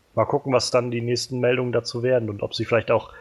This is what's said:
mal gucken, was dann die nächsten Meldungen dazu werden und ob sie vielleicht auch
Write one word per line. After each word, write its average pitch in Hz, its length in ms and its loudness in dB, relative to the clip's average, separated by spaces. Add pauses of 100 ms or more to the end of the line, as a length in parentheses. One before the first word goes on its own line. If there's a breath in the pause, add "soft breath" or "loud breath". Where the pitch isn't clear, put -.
(140)
mal 110 120 2
gucken, 139 260 -2
was 123 200 2
dann 123 200 2
die 120 100 -2
nächsten 120 380 -2
Meldungen 123 320 2
dazu 117 320 -2
werden 123 260 2
und 101 140 -8
ob - 100 -4
sie 113 120 -4
vielleicht 117 260 0
auch 110 300 0